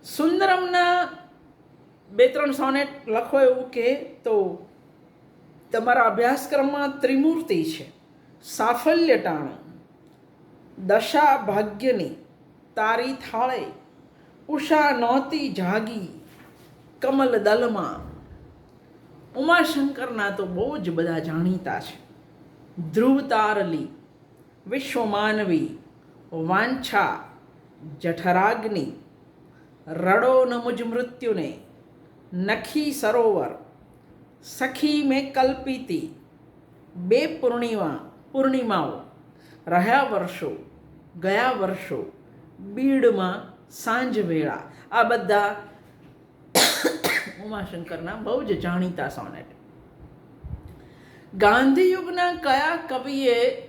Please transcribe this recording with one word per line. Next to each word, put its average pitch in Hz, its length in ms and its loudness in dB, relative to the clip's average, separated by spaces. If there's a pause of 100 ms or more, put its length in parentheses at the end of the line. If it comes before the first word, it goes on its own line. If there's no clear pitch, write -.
(140)
સુંદરમના 359 800 2 (1160)
બે 226 180 6
ત્રણ 294 240 0
સોનેટ 269 640 -2
લખો 233 260 2
એવું 254 300 4
કે 240 180 0 (360)
તો 220 120 2 (1400)
તમારા 240 400 4
અભ્યાસક્રમમાં 277 880 0
ત્રિમૂર્તિ 269 600 2 (140)
છે, 139 120 -12 (580)
સાફલ્ય 247 760 2
ટાણું, 160 400 -6 (1200)
દશા 220 540 4 (140)
ભાગ્યની, 208 640 0 (640)
તારી 233 400 0 (140)
થાળે, 240 340 -2 (880)
ઉષા 294 440 2
નહોતી 269 540 0 (160)
જાગી, 208 460 -2 (920)
કમલ 262 460 2
દલમાં. 208 680 0 (1300)
ઉમાશંકરના 277 960 0
તો 202 100 -4
બહુ 180 200 -4 (180)
જ 175 140 -4
બધા 165 220 0
જાણીતા 165 680 -2
છે, - 100 -14 (960)
ધ્રુવ 262 260 4 (140)
તારલી, 208 560 0 (840)
વિશ્વમાનવી, 214 960 0 (840)
વાંછા, 214 640 0 (920)
જઠરાગ્નિ, 185 840 0 (1000)
રડો 185 460 4 (120)
ન 240 200 -2
મુજ 233 180 -2 (100)
મૃત્યુને, 226 580 -2 (960)
નખી 269 520 -2
સરોવર, 214 520 2 (1000)
સખી 294 460 0 (100)
મેં 269 220 0
કલ્પિતી, 262 760 -2 (880)
બે 185 260 2 (200)
પૂર્ણિમા, 226 580 -2 (340)
પૂર્ણિમાઓ, 240 640 0 (680)
રહ્યા 220 440 2
વર્ષો, 175 420 -4 (680)
ગયા 220 400 2
વર્ષો, 185 400 -4 (760)
બીડમાં 233 640 2 (300)
સાંજ 240 460 -4 (140)
વેળા. 151 340 -2 (300)
આ 233 120 4
બધા 208 440 2 (1080)
<coughs> - 880 -2
ઉમાશંકરના 180 800 -10
બહુ 220 120 -2 (120)
જ 196 160 0
જાણીતા 175 460 -4
સોનેટ. - 400 -14 (1900)
ગાંધીયુગના 349 880 4 (140)
કયા 294 300 2 (140)
કવિએ 262 460 0 (320)